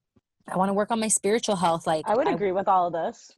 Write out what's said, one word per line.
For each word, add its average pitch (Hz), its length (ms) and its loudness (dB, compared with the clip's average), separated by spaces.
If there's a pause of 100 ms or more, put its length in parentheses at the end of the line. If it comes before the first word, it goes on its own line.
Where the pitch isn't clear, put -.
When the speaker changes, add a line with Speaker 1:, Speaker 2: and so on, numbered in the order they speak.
(480)
Speaker 1:
I - 80 -8
wanna 196 180 0
work 202 160 -2
on 226 80 0
my 220 80 -2
spiritual 214 480 0
health. 170 320 0
Like, 160 220 0
Speaker 2:
I 208 80 2
would 285 100 2
Speaker 1:
I 392 60 2
Speaker 2:
agree 202 180 0
with 185 160 -2
all 185 220 4
of 165 40 -4
this. 170 460 -6